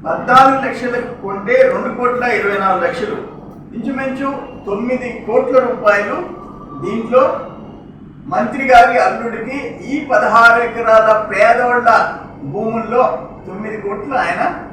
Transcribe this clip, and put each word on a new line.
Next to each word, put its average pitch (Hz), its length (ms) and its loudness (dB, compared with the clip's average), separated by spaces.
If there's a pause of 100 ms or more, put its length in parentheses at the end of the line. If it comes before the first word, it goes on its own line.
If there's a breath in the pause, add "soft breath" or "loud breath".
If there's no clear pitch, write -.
పద్నాలుగు 262 600 4
లక్షలకు 240 560 -6
కొంటే 202 320 -4
రెండు 247 440 2
కోట్ల 240 260 -2
ఇరవై 202 340 0
నాలుగు 185 280 0
లక్షలు. - 320 -4 (580)
ఇంచుమించు 269 600 -6 (300)
తొమ్మిది 240 640 -4
కోట్ల 262 320 4
రూపాయలు 214 560 0 (720)
దీంట్లో 226 540 0 (880)
మంత్రి 226 400 -4
గారి 247 320 6
అల్లుడికి 233 580 -2 (100)
ఈ 247 380 -6
పదహారు 220 560 6
ఎకరాల 220 720 2
పేదోళ్ళ 233 800 4 (300)
భూముల్లో 226 840 -2 (200)
తొమ్మిది 214 300 -10
కోట్లు 208 400 -6
ఆయన - 560 -4